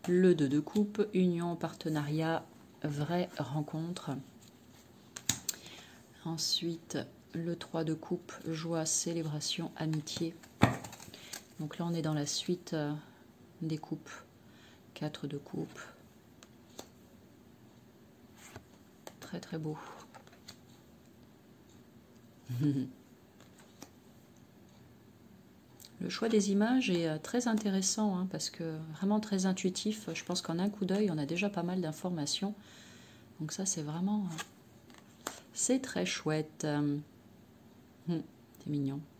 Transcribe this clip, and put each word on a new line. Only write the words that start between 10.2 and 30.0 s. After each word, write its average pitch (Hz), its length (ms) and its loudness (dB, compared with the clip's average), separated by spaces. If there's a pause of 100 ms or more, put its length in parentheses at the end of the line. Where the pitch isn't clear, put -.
Donc 151 200 -4
là, 170 100 0
on 170 60 2
est 165 80 0
dans 156 100 2
la 147 140 2
suite, - 480 0
euh, 147 180 0 (720)
des 156 160 -2
coupes. - 320 -8 (800)
Quatre 151 320 -6
de 143 140 -4
coupe. - 400 -6 (3500)
Très, 175 100 -6
très 165 200 -6
beau. 156 180 -2 (2750)
<laughs> 127 140 0 (3500)
Le 175 80 -2
choix 226 200 0
des 202 220 6
images 220 380 4
est, 170 180 4
euh, 156 120 0
très 240 280 0
intéressant, 208 680 2
hein, 185 140 0
parce - 180 -4
que 160 260 -4 (180)
vraiment 208 260 4
très 196 260 2
intuitif. 185 680 0